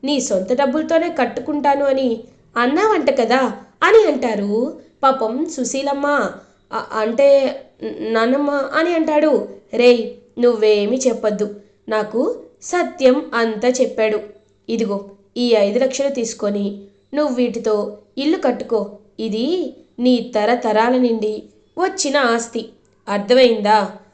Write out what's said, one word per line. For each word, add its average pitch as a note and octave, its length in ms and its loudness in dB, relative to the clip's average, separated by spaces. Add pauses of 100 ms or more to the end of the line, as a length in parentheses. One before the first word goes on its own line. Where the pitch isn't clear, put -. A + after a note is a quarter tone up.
నీ C#4+ 160 -2
సొంత G3 340 -2
డబ్బులతోనే D#4 560 0 (100)
కట్టుకుంటాను C#4 640 -2
అని C4+ 240 0 (460)
అన్నావంట D4+ 540 2 (120)
కదా" B3 200 2 (420)
అని G#4+ 240 8
అంటారు A3 460 -2 (500)
పాపం A#3 300 2 (160)
సుశీలమ్మ. C#4 560 -4 (680)
"అ-, - 220 -8
అంటే A3+ 340 2 (560)
న-, A3 120 -8 (180)
నాన్నమ్మ" C4 380 2
అని D4 420 -2
అంటాడు. D#4 380 2 (420)
"రేయ్, A#3+ 300 4 (360)
నువ్వేమీ G#3+ 580 2
చెప్పొద్దు, G#3+ 500 -2 (420)
నాకు G#3+ 320 -2 (400)
సత్యం C4+ 560 2 (160)
అంతా A3+ 360 0
చెప్పాడు. A3+ 500 0 (500)
ఇదిగో G3+ 280 -2 (400)
ఈ B3 80 -2 (100)
ఐదు G3+ 240 2
లక్షలు C4+ 300 0
తీసుకొని G#3 560 -4 (480)
నువ్వు C#4+ 220 0
వీటితో A#3 400 0 (420)
ఇల్లు D4 200 0
కట్టుకో, B3 420 -2 (400)
ఇది A3 260 -4 (540)
నీ B3 160 4 (200)
తరతరాల A#3 640 2
నుండి A3 360 0 (440)
వచ్చిన E4 400 -2 (160)
ఆస్తి, - 300 -6 (440)
అర్థమైందా?" G#3+ 720 4 (340)